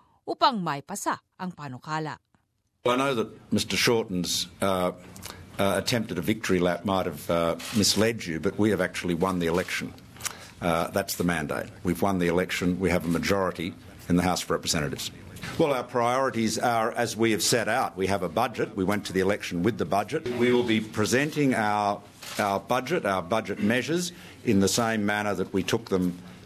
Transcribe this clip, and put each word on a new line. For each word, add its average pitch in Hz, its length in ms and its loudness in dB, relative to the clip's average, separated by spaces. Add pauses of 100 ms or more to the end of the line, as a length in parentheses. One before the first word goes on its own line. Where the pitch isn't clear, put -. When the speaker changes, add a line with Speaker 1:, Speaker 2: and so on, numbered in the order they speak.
(280)
Speaker 1:
upang 285 320 2
maipasa 170 640 -4 (160)
ang 180 160 -8
panukala. 147 640 -6 (640)
Speaker 2:
I 123 160 4
know 139 160 2
that 110 160 -2 (240)
Mister 101 240 0
Shorten's, 98 800 0
uh, 92 320 2 (680)
uh, 98 160 2
attempt 110 320 0
at 87 100 -6
a 87 60 -2
victory 104 340 0
lap 87 300 2
might 95 180 2
have, 73 220 -8
uh, 85 320 2 (160)
misled 104 480 2
you, 80 160 -4
but 92 160 -2
we 104 160 4
have 90 80 2
actually 90 340 -2
won 90 300 0
the 82 80 2
election. 87 400 -2 (720)
Uh, 85 320 0
that's 98 240 -2
the 87 80 2
mandate. 73 400 -2 (160)
We've 87 180 0
won 98 220 2
the 85 80 2
election. 90 480 0
We 92 160 2
have 87 80 2
a 85 80 -2
majority 85 640 0 (320)
in 87 80 4
the 87 80 6
House 87 180 2
of 85 140 -2
Representatives. 73 560 -2 (480)
Well, 143 160 2
our 120 80 -4
priorities 120 720 0
are, 117 400 2
as 113 240 -2
we 113 160 4
have - 80 0
set 110 240 2
out, 107 320 -2
we 95 80 2
have 98 160 0
a 85 80 -2
budget. 117 480 -2
We 92 80 2
went 104 240 0
to - 20 -10
the 95 60 2
election 95 420 0
with 104 160 2
the 95 80 0
budget. 107 540 -2
We 123 160 4
will 123 80 4
be 110 160 4
presenting 127 760 2
our, 104 460 2 (400)
our 98 240 2
budget, 127 420 -2
our 95 160 0
budget 98 380 -2
measures, 127 560 0 (320)
in 98 160 6
the 98 80 4
same 113 340 2
manner 104 300 2
that 92 160 -2
we 95 120 0
took - 280 -2
them 92 240 2 (300)